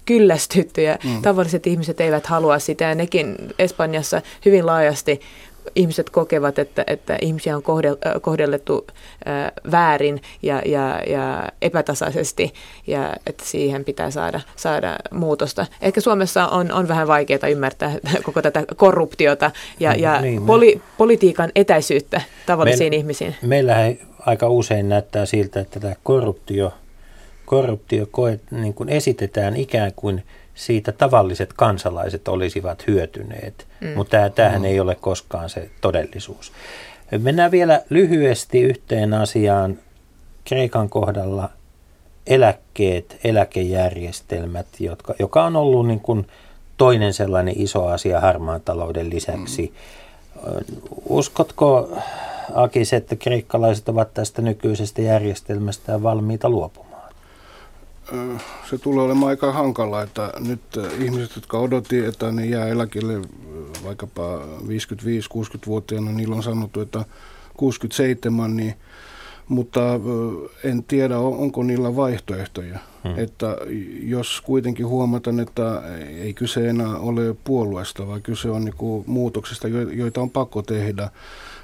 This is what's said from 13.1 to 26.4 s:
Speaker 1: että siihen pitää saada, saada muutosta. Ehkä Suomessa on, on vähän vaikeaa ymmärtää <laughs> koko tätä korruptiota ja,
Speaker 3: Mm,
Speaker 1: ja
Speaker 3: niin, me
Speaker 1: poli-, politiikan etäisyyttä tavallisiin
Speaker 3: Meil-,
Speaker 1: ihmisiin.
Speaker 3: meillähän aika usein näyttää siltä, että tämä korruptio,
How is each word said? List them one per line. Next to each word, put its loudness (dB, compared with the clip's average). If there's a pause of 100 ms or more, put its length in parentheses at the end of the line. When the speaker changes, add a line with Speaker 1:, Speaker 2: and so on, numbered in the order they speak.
Speaker 1:
että -10
siihen -2
pitää -4
saada, -4 (160)
saada -4 (140)
muutosta. -2 (140)
Ehkä 0
Suomessa 2
on, 0
on 0
vähän 0
vaikeaa 2
ymmärtää -2 (180)
<laughs> 0
koko 0
tätä 2 (120)
korruptiota 4 (300)
ja, 4
Speaker 3:
Mm, 2
Speaker 1:
ja 4
Speaker 3:
niin, 0
me 0
Speaker 1:
poli-, 8 (160)
politiikan 6
etäisyyttä 4 (260)
tavallisiin 4
Speaker 3:
Meil-, 2
Speaker 1:
ihmisiin. -4
Speaker 3:
meillähän 4 (220)
aika 2
usein 2
näyttää 0
siltä, 0
että -8
tämä -6
korruptio, 0 (760)